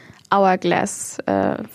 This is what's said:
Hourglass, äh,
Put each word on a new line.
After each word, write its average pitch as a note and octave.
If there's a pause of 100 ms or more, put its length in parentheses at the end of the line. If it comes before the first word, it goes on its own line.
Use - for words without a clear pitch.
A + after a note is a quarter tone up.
(320)
Hourglass, F#3+
äh, G2 (200)